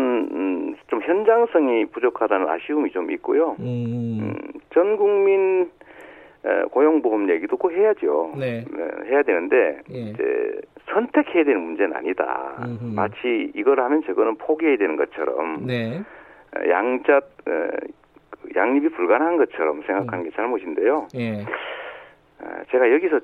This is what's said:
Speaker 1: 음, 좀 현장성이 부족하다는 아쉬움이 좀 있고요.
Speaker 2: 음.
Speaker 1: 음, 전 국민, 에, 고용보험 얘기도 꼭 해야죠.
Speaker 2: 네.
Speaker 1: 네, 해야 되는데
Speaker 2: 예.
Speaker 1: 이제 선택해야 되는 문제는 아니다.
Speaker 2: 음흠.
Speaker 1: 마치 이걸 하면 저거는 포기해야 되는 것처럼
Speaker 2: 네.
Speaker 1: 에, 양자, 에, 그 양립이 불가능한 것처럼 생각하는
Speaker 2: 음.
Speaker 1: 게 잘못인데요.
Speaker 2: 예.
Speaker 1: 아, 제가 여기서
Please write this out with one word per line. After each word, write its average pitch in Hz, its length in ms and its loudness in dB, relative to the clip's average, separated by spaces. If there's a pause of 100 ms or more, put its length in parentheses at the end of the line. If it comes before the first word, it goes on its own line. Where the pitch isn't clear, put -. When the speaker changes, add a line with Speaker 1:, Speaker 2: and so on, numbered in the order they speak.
(340)
Speaker 1:
음, 90 420 -4 (120)
좀 113 140 -2
현장성이 180 840 2
부족하다는 110 640 0
아쉬움이 120 420 -2
좀 85 200 -4
있고요. 127 480 0
Speaker 2:
음. 113 60 -10
Speaker 1:
음, 117 720 -4 (380)
전 202 240 4
국민, 196 760 4 (720)
에, 92 260 2
고용보험 123 580 4
얘기도 87 260 0
꼭 175 160 0
해야죠. 165 640 2
Speaker 2:
네. 120 320 -4
Speaker 1:
네, 82 400 -8
해야 139 140 4
되는데 87 560 2 (140)
Speaker 2:
예. 123 60 -8 (100)
Speaker 1:
이제 60 520 -2 (300)
선택해야 226 540 2
되는 113 160 2
문제는 82 340 -2
아니다. 67 720 -4
Speaker 2:
음흠. 117 300 -8
Speaker 1:
마치 104 600 -2
이걸 127 240 4
하면 143 260 2
저거는 113 340 0
포기해야 156 360 2
되는 87 220 0
것처럼 71 680 -4
Speaker 2:
네. 123 360 -4 (560)
Speaker 1:
에, - 120 0
양자, 127 460 2 (320)
에, 82 200 -2 (640)
그 - 260 -16
양립이 131 340 2
불가능한 143 480 2
것처럼 78 460 0
생각하는 95 420 -4
Speaker 2:
음. 78 40 -8
Speaker 1:
게 - 60 -12
잘못인데요. 104 800 -2
Speaker 2:
예. 110 260 -4 (1000)
Speaker 1:
아, 50 320 -12
제가 127 220 4
여기서 156 300 2